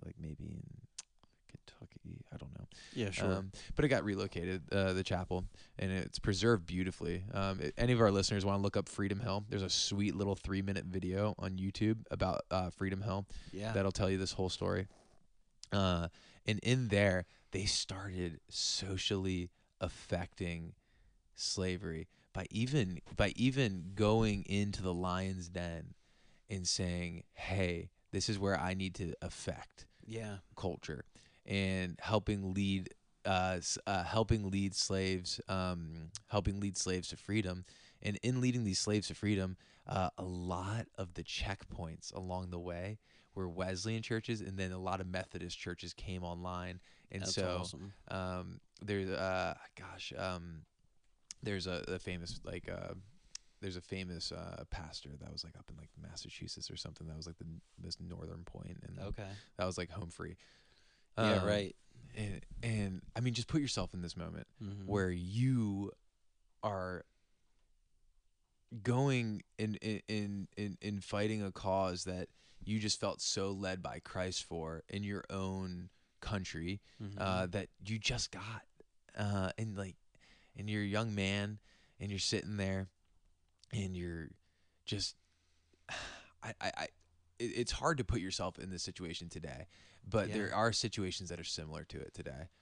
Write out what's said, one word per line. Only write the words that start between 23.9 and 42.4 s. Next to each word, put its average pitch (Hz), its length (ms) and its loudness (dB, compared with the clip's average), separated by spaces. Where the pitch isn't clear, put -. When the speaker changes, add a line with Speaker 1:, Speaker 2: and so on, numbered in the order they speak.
Speaker 1:
going 107 540 6
into 101 340 2
the 92 120 2
lion's 92 540 0
den 87 460 -4
and 95 180 -4
saying, 87 580 0
"Hey, 87 560 0
this 98 180 2
is 104 80 2
where 98 200 4
I 90 160 0
need 92 220 -2
to 85 240 -4
affect - 680 -8
Speaker 2:
Yeah. 110 320 -6
Speaker 1:
culture," 82 480 -4
and 95 560 0
helping 101 540 2
lead, 98 400 2
uh, 92 320 4
s-, - 280 -2
uh, 95 180 2
helping 104 460 4
lead 98 240 2
slaves, 95 760 0
um, 85 600 -2
helping 98 320 2
lead 101 180 0
slaves 92 300 0
to - 80 -6
freedom. 92 480 0
And 104 220 0
in 127 180 4
leading 123 240 4
these 95 140 4
slaves 107 300 4
to 95 60 -6
freedom, 95 420 2
uh, 92 300 2
a 95 80 -4
lot 92 720 -2
of 92 200 -6
the 87 100 -6
checkpoints - 880 -6
along 92 360 -4